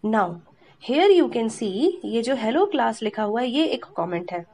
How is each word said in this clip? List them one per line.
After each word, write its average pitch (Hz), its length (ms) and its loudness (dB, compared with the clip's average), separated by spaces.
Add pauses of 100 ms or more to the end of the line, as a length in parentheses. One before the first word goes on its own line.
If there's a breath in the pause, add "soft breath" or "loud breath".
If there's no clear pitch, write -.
now 214 200 2 (640 soft breath)
here 330 280 4
you 277 180 4
can 226 220 0
see, 226 340 0 (140)
ये 220 160 0
जो 254 140 0
hello 247 300 0 (100)
class 226 280 -2
लिखा 214 200 -4
हुआ 214 180 -2
है 254 80 -2
ये 285 160 0
एक - 200 -4 (120)
कमेंट 175 340 -4
है। 175 220 -8